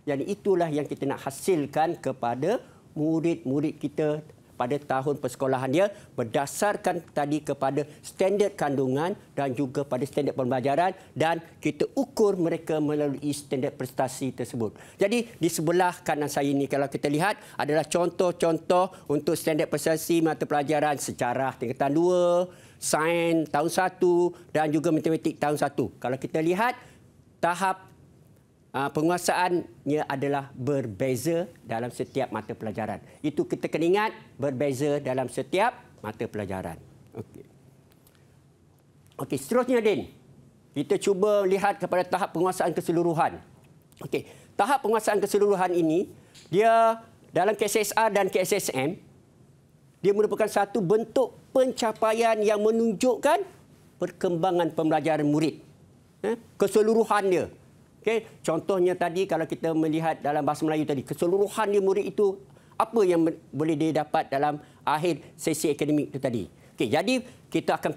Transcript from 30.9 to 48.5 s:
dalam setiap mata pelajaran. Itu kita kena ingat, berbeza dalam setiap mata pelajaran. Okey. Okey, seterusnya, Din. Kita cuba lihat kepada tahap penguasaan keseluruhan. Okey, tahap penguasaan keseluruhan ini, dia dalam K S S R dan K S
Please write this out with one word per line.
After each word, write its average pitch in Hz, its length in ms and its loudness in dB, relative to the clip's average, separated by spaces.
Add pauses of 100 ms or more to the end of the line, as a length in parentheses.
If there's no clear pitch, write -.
dalam 117 240 -6
setiap 127 480 -6
mata 110 160 -8
pelajaran. 107 480 -6 (240)
Itu 160 240 -2
kita - 240 -6
kena 160 160 -2
ingat, 208 260 2 (220)
berbeza 143 640 -2
dalam 131 320 -4
setiap 180 400 0 (320)
mata 107 240 -8
pelajaran. 92 480 -6 (400)
Okey. - 320 -16 (1800)
Okey, 139 160 -4
seterusnya, 247 400 0
Din. 202 320 0 (640)
Kita 143 240 0
cuba 202 480 2
lihat 190 320 0
kepada 175 240 0
tahap 180 320 -4
penguasaan 175 400 0
keseluruhan. 165 640 0 (640)
Okey, - 240 -6 (320)
tahap 262 240 0
penguasaan 208 400 2
keseluruhan 196 560 2
ini, 165 320 2 (400)
dia 226 480 4 (320)
dalam 190 240 2
K 214 160 0
S - 80 -4
S 208 160 0
R 220 160 4
dan 196 160 4
K 185 160 2
S 175 80 -2